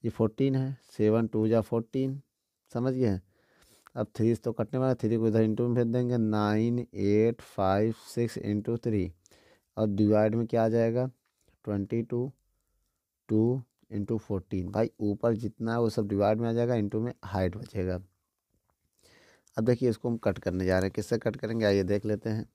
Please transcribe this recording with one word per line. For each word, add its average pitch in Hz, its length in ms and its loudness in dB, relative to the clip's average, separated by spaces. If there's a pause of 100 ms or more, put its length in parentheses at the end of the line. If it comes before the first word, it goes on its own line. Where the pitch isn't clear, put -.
ये 117 60 -2
फ़ोर्टीन 135 460 0
है, 131 200 -4 (120)
सेवन 110 400 2
टू 107 200 0
जा 113 140 4
फ़ोर्टीन, 135 580 -4 (520)
समझ 127 220 -2
गए? 113 240 0 (760)
अब 120 120 -4 (100)
थ्री 117 200 2
तो 117 160 -6
कटने 117 280 -4
वाला, 131 140 2
थ्री 117 220 0
को 113 120 2
इधर 110 140 4
इंटू 110 240 2
में 120 80 0
भेज 120 140 2
देंगे, 123 300 0
नाइन 107 600 2 (160)
एट 104 480 2
फ़ाइव 101 520 0 (120)
सिक्स 120 320 -4
इंटू 104 400 -2
थ्री, 101 320 -2 (680)
और 110 120 0
डिवाइड 107 460 4
में 117 120 -2
क्या 113 180 2
आ 113 60 2
जाएगा, 117 400 0 (540)
ट्वेंटी 104 400 -2
टू, 120 160 -4 (1080)
टू 117 340 2 (280)
इंटू 107 280 -4
फ़ोर्टीन। 95 520 -6
भाई 110 200 0 (120)
ऊपर 107 340 0
जितना 113 360 -6
है 117 80 0
वो 117 100 2
सब 107 180 -2
डिवाइड 101 320 2
में 117 80 -2
आ 117 40 -2
जाएगा, 120 240 0
इंटू 107 240 -2
में 120 120 -4 (120)
हाइट 92 320 -2
बचेगा। 92 440 -6 (1600)
अब 113 80 -2
देखिए 123 260 2
इसको 113 180 -4
हम 117 100 -2
कट 98 200 -2
करने 92 260 -4
जा 92 140 2
रहे 92 80 0
हैं, 92 60 -4
किससे 110 260 -4
कट 110 180 -4
करेंगे 113 300 -4
आइए 98 180 4
देख 101 220 -2
लेते 107 240 -4
हैं। 110 240 -4